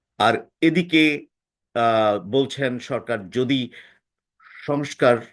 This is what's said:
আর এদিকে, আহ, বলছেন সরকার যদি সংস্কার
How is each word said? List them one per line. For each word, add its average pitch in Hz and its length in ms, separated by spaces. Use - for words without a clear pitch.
আর 113 300
এদিকে, 160 640
আহ, 110 460
বলছেন 127 600
সরকার 110 500
যদি 127 400
সংস্কার 139 520